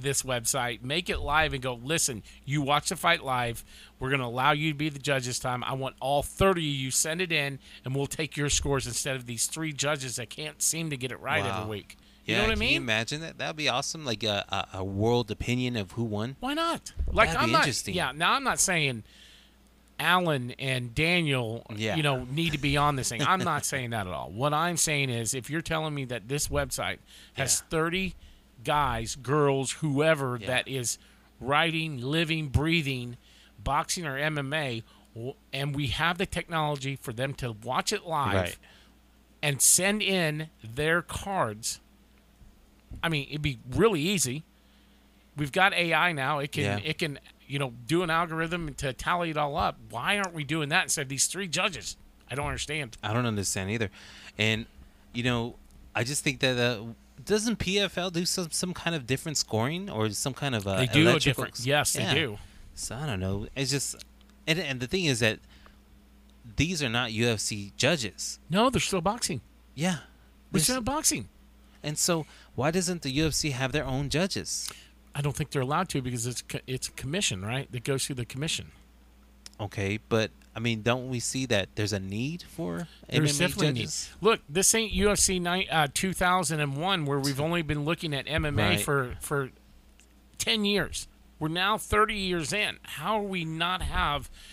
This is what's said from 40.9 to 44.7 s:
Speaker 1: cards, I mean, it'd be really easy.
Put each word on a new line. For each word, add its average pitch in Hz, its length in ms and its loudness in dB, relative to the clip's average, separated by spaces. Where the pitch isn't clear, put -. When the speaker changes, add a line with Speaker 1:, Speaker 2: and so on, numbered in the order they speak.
Speaker 1:
cards, 127 800 -4
I 170 60 0
mean, 143 220 0
it'd 151 120 -6
be 135 160 -2
really 170 320 4
easy. 160 420 0